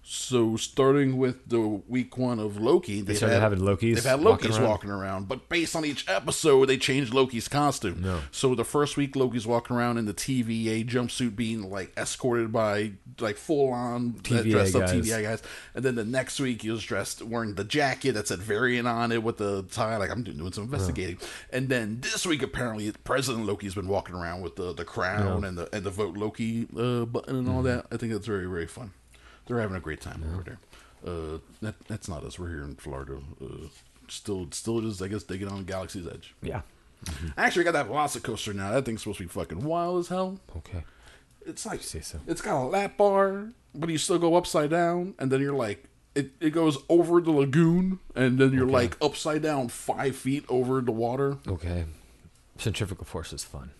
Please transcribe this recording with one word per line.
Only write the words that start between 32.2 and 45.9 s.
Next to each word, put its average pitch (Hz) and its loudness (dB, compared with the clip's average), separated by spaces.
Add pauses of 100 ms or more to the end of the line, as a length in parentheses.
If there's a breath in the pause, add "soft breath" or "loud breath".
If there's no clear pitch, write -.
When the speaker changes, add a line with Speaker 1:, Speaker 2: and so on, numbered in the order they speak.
Speaker 1:
us. - -12
We're 90 -8
here 76 -8
in 71 -10
Florida. 67 -10 (240)
Uh, - -12 (400)
still, 95 -8
still 113 -4
just, 110 -4
I 95 -4
guess, 101 -4
digging 95 -8
on 98 -8
Galaxy's 92 -6
Edge. - -14
Speaker 2:
Yeah. - -6 (760 loud breath)
Speaker 1:
Actually, 208 2
we 170 2
got 170 2
that 147 0
Velocicoaster 120 -4
now. 98 -4
That 131 2
thing's 113 -4
supposed 104 -6
to 98 -8
be 85 -10
fucking 87 -6
wild 175 0
as 175 -6
hell. 185 -4 (200)
Speaker 2:
Okay. 82 -10 (600 soft breath)
Speaker 1:
It's - -12
like, 196 -6
Speaker 2:
You - -12
say - -8
so. - -12
Speaker 1:
it's 165 -4
got 147 0
a 127 -2
lap 196 -2
bar, 196 4 (260)
but 160 -4
you 165 0
still 175 2
go 170 6
upside 170 4
down, 175 0
and 131 0
then 135 4
you're 139 0
like, 107 -2 (300)